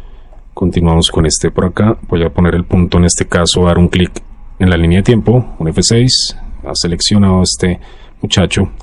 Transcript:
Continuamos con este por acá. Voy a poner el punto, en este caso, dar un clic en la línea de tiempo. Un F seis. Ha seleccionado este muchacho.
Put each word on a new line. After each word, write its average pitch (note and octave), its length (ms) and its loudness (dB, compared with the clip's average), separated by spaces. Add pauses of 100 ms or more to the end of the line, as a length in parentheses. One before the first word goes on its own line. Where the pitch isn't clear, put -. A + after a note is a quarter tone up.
(540)
Continuamos E2+ 560 0
con D#2+ 160 0
este D#2 240 -2
por - 160 -2
acá. G#2 320 0 (100)
Voy E2+ 160 -2
a - 80 -2
poner E2+ 220 2
el F2 120 -2
punto, F2+ 340 0
en F2 60 4
este - 200 0
caso, F2+ 380 0
dar F2 160 2
un F2 80 4
clic F2+ 340 -2 (380)
en F#2 100 2
la F2 80 2
línea E2 220 2
de G2 40 2
tiempo. A2+ 540 2
Un D#2+ 120 -4
F F2+ 120 0
seis. A#2+ 560 0 (260)
Ha C#2+ 120 -8
seleccionado F#2 640 2
este F2+ 380 -2 (420)
muchacho. - 480 0 (140)